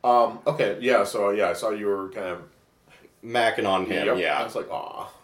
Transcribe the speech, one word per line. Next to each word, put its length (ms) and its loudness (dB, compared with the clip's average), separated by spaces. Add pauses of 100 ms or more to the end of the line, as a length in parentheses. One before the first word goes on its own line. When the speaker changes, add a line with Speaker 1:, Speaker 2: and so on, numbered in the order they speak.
Speaker 1:
Um, 440 4
okay, 340 0
yeah, 220 4
so, 260 0
yeah, 200 2
I 40 -2
saw 160 -4
you 180 -4
were 220 -2
kind 180 -8
of 140 -8 (840)
Speaker 2:
Macking 440 2
on 180 2
him, 220 -2
Speaker 1:
Yep. 100 2
Speaker 2:
yeah. 220 0
Speaker 1:
I 40 0
was 120 -8
like, 160 -6
"Aw." 400 -10 (120)